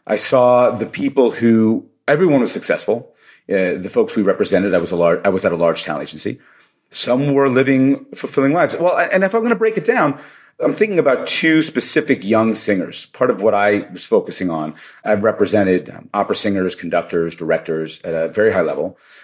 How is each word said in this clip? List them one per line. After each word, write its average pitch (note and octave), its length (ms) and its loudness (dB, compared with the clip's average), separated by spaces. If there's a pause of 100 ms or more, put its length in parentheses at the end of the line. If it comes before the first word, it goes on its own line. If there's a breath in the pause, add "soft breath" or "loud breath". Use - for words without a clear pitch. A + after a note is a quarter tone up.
I G#2+ 100 0
saw B2 560 4
the A2+ 120 -6
people C3+ 460 0
who, A2+ 580 2 (180)
everyone D3 340 2
was A2 120 -2
successful. - 600 -4 (340 soft breath)
Uh, F#2 300 0
the F#2 100 -10
folks A2+ 260 -2
we A2 80 0
represented, F#2+ 520 0
I F2 40 2
was E2+ 120 -2
a F2+ 60 -2
lar-, E2+ 280 2
I G2 60 2
was F#2+ 160 -2
at E2+ 60 2
a E2+ 40 -2
large E2 280 0
talent D2 240 -8
agency. - 300 -10 (520 soft breath)
Some C#3 420 0
were C#3 160 4
living C3 560 2 (100)
fulfilling C#3 380 -2
lives. D#3+ 240 0
Well, E3+ 220 0
and F#3+ 260 2
if F#3+ 100 0
I'm A3+ 80 0
gonna A#3 120 0
break A3 240 0
it - 80 -4
down, F#3 340 0 (400 loud breath)
I'm C#3 140 0
thinking G#3 240 0
about C3+ 300 2
two D#3+ 340 2
specific C3+ 640 0
young A2 280 2
singers. - 540 -4
Part B2+ 240 0
of G2 100 -6
what G#2 140 2
I G2+ 380 0
was - 120 -14
focusing F#2 460 -2
on, D#2 240 -6 (300 loud breath)
I've G#2+ 180 0
represented, G2 680 2
um, - 240 -20
opera G2+ 220 -2
singers, F#2 400 -2
conductors, E2+ 600 -4
directors D#2+ 680 -4
at E2+ 100 -8
a E2 140 -2
very G#2 260 0
high F#2 100 0
level. D2 360 -4 (260 loud breath)